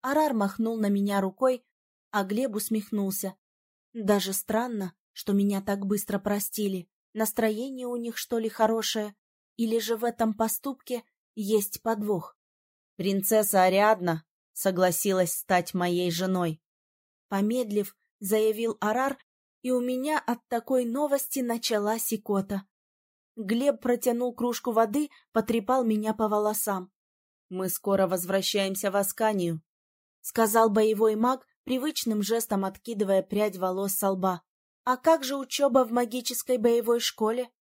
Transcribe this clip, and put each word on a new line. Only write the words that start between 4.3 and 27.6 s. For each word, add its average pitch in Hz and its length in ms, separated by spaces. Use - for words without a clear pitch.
странно, 220 600
что - 220
меня 202 280
так 196 240
быстро 202 340
простили. 202 720
Настроение 226 760
у 240 80
них, 233 220
что - 200
ли, 220 120
хорошее? 220 680
Или 226 220
же 220 180
в 233 80
этом 226 280
поступке 233 680
есть 208 460
подвох? 208 560
«Принцесса 196 680
Ариадна 185 640
согласилась 185 800
стать 180 400
моей 175 380
женой», 175 500
помедлив, 208 680
заявил 220 600
Арар, 254 360
и 254 100
у 247 100
меня 254 380
от - 280
такой 247 380
новости 277 540
началась 226 720
икота. 196 520
Глеб 233 460
протянул 240 520
кружку 240 380
воды, 226 380
потрепал 233 520
меня 214 300
по 214 140
волосам. 208 640
«Мы 185 200